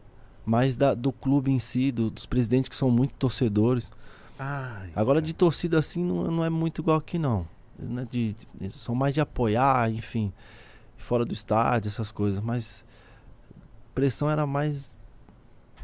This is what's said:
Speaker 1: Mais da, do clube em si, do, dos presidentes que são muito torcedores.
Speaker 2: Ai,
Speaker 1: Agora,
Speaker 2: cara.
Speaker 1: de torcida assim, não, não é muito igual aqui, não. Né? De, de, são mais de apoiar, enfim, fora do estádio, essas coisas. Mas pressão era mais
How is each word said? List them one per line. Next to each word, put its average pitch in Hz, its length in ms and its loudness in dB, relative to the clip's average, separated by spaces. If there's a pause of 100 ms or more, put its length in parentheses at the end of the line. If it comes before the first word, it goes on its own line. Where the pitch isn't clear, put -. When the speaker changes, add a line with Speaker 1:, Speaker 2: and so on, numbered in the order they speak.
(460)
Speaker 1:
Mais 120 320 2
da, 135 160 4
do 123 180 0
clube 135 400 0
em 131 80 2
si, 131 320 0
do, 113 180 0
dos - 160 -10
presidentes 123 440 2
que - 60 -12
são 135 140 2
muito 123 260 4
torcedores. 123 760 2 (500)
Speaker 2:
Ai, 131 560 -8
Speaker 1:
Agora, 120 240 4
Speaker 2:
cara. 156 80 0
Speaker 1:
de 165 60 -6
torcida 165 460 2
assim, 170 240 0
não, 175 220 0
não 165 200 0
é 165 40 0
muito 165 320 -2
igual 156 160 4
aqui, 156 200 -4
não. 117 300 0 (320)
Né? 120 300 -6
De, 113 260 -2 (180)
de, 95 180 -8
são - 220 -8
mais 135 200 0
de 143 80 0
apoiar, 123 680 2
enfim, 110 400 -4 (680)
fora 120 280 0
do 113 80 -4
estádio, 110 540 0
essas 107 240 -6
coisas. 101 280 0
Mas 117 460 -4 (1120)
pressão 139 340 0
era 151 160 0
mais 143 500 -4 (880)